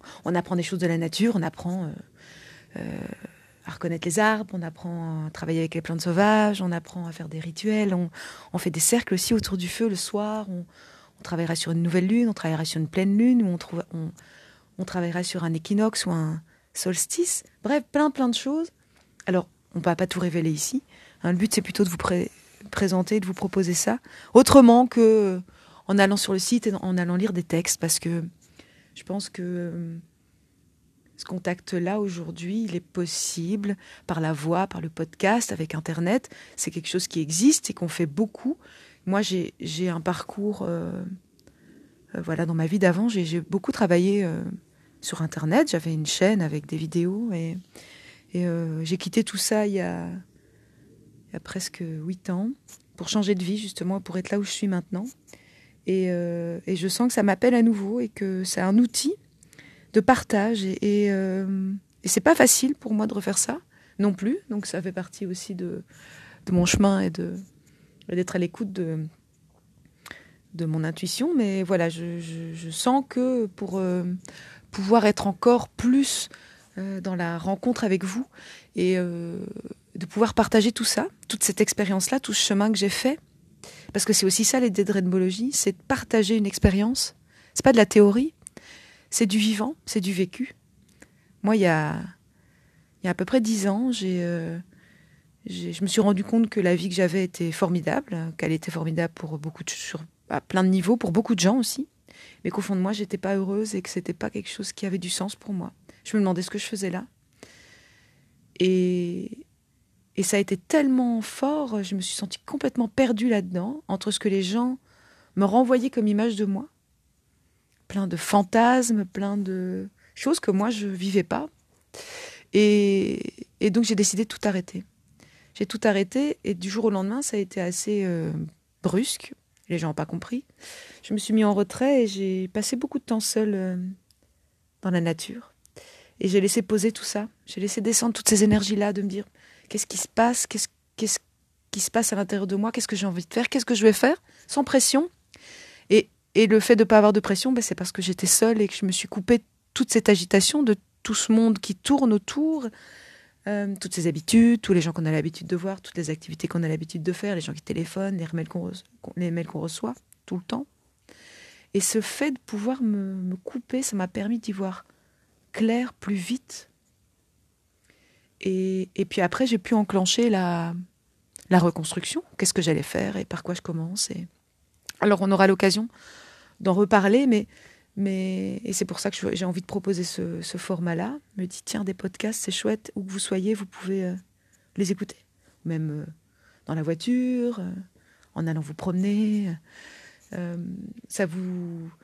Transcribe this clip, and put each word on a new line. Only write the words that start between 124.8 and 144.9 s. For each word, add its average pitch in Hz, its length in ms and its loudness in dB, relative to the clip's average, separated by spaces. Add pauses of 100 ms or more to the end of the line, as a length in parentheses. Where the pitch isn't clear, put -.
J'ai 214 100 -4
tout 214 200 -6
arrêté 214 600 0
et 202 80 -2
du 180 160 -8
jour 214 180 -2
au 214 40 2
lendemain, 202 320 -2
ça 220 160 -4
a - 20 0
été 190 200 -6
assez, 190 440 -2
euh, 165 280 -2 (500)
brusque. - 500 -2 (360)
Les 170 100 -2
gens 160 100 -2
n'ont 151 60 -4
pas 156 100 -4
compris. 170 400 -8 (580)
Je - 120 -6
me 208 40 0
suis 208 140 -4
mis 220 120 6
en 208 100 4
retrait 254 480 2
et 226 40 2
j'ai 190 420 -4
passé 214 280 -4
beaucoup 269 220 -4
de - 60 -16
temps 220 160 -2
seule, 214 340 0
euh, 185 220 -4 (1080)
dans 190 80 -2
la 180 100 4
nature. 165 540 -4 (640)
Et 196 80 0
j'ai 190 140 4
laissé 196 180 2
poser 214 320 2
tout - 120 -10
ça. 208 240 -6 (180)
J'ai - 160 -10
laissé 202 180 -4
descendre 226 320 0
toutes - 160 -4
ces 214 160 6
énergies-là, 208 480 2
de 190 80 -6
me 202 80 -4
dire, « 196 160 -8 (440)
Qu'est-ce - 180 -6
qui 202 100 -10
se - 120 -6
passe ? 240 380 2
Qu'est-ce, - 220 -6 (280)
qu'est-ce 220 220 -2 (520)
qui 202 100 -6
se - 100 -4
passe 226 220 0
à 202 40 -2
l'intérieur 196 300 -2
de 196 100 -2
moi ? 214 160 0
Qu'est-ce - 160 -4
que 214 80 -4
j'ai 190 100 -2
envie 180 200 -4
de - 60 -20
faire ? 240 160 0
Qu'est-ce 254 160 -2
que 247 100 0
je 202 80 0
vais 220 100 10
faire ? » 269 300 2 (240)
Sans 285 180 0
pression. 277 440 4 (800)